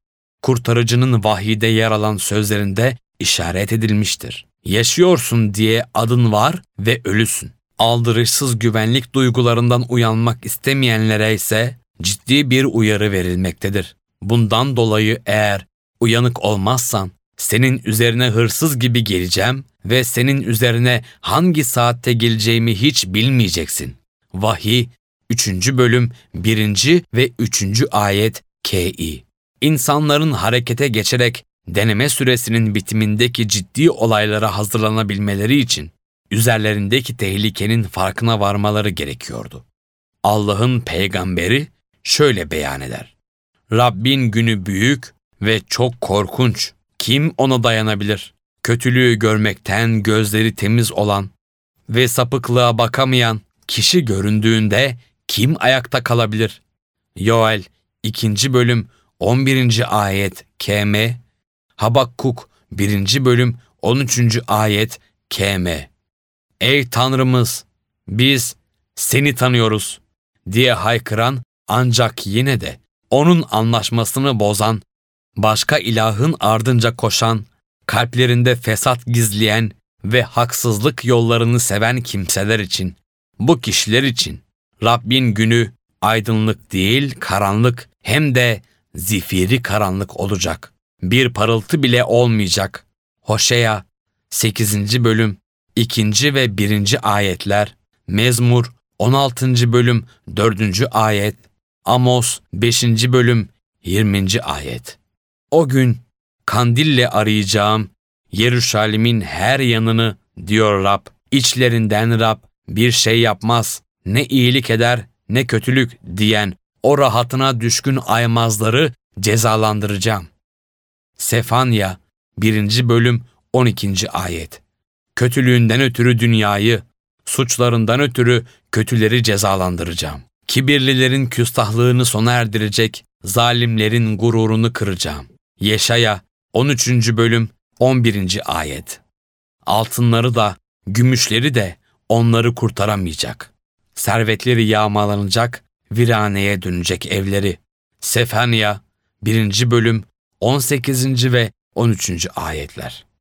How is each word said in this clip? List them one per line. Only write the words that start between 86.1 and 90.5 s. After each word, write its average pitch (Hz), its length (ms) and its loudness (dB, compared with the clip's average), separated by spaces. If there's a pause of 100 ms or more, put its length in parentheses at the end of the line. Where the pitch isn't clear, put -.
değil, 120 480 0
karanlık, 104 680 0 (140)
hem 139 320 0
de 120 280 0 (320)
zifiri 92 680 -2
karanlık 101 580 -4
olacak. 92 520 -6 (300)